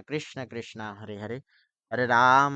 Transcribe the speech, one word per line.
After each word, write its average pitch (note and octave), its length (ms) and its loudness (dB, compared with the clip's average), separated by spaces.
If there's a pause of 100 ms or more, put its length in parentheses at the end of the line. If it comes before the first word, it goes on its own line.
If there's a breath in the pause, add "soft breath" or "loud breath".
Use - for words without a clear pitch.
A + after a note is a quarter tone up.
কৃষ্ণ D3 440 -10
কৃষ্ণ, A#2 340 -12 (140)
হরে G#2 240 -12
হরে, G#2+ 200 -10 (540 soft breath)
হরে A#2+ 140 -2
রাম, B2+ 500 6